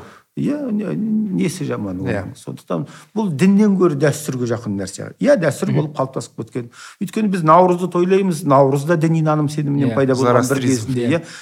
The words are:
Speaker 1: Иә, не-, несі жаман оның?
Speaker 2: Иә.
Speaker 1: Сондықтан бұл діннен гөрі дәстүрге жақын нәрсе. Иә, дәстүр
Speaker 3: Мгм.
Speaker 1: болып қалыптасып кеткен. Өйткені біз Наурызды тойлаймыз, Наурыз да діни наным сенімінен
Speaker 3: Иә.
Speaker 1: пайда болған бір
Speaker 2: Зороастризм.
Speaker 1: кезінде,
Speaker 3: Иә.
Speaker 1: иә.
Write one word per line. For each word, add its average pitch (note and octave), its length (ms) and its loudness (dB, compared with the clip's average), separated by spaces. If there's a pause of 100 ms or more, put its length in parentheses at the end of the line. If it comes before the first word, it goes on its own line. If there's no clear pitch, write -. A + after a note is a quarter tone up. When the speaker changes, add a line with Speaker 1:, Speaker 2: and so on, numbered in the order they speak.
(380)
Speaker 1:
Иә, C4 340 -4
не-, G3+ 240 -4
несі F#3+ 680 -2
жаман G#2 340 -6
оның? B2+ 120 -6
Speaker 2:
Иә. G#2 240 -6
Speaker 1:
Сондықтан - 520 -8 (280)
бұл G#3+ 200 0
діннен G3 420 4
гөрі F3 180 4
дәстүрге C3+ 520 -2
жақын A2 280 -4
нәрсе. G2 440 -10
Иә, C4 200 4
дәстүр D#3+ 320 -2
Speaker 3:
Мгм. C3 40 0
Speaker 1:
болып D3+ 200 -2
қалыптасып C3+ 420 -8
кеткен. A#2+ 320 -10 (320)
Өйткені G#3+ 300 -2
біз F#3 120 -2
Наурызды F3+ 480 6
тойлаймыз, F3+ 540 0
Наурыз C#3 400 4
да E3+ 120 2
діни D#3+ 260 0
наным D3+ 260 0
сенімінен C#3+ 420 -2
Speaker 3:
Иә. A2+ 40 -4
Speaker 1:
пайда C3+ 180 2
болған B2 260 2
бір A#2+ 40 2
Speaker 2:
Зороастризм. B2+ 440 0
Speaker 1:
кезінде, B2 200 -2
Speaker 3:
Иә. D#3 120 0
Speaker 1:
иә. E3 40 -8 (180)